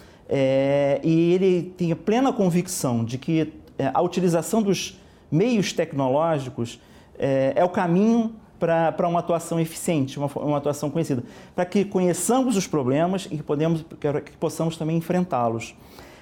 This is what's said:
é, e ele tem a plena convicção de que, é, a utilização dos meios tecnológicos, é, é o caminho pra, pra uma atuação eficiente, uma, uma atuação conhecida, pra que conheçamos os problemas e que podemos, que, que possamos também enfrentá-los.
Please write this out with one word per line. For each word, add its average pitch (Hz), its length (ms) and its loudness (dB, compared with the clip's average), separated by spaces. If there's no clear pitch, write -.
é, 139 760 2
e 165 300 4
ele 180 440 2
tem 170 140 0
a 165 40 0
plena 240 380 0
convicção 170 720 0
de 123 140 -6
que, 160 340 -2
é, 135 160 0
a 160 80 2
utilização 175 640 0
dos - 360 -2
meios 202 440 2
tecnológicos, 139 1080 -2
é, 135 360 2
é 165 80 4
o 180 60 4
caminho 214 640 2
pra, 165 340 2
pra 175 160 0
uma 170 120 0
atuação 165 400 -2
eficiente, 160 580 -2
uma, 143 100 -4
uma 147 200 0
atuação 143 320 -2
conhecida, 143 340 -2
pra 180 120 -2
que 190 200 0
conheçamos 196 720 0
os 185 80 0
problemas 160 640 0
e 165 80 -6
que 147 60 -8
podemos, 156 420 0
que, 143 220 -2
que - 160 -18
possamos 165 380 -2
também 160 220 -2
enfrentá-los. 143 800 -2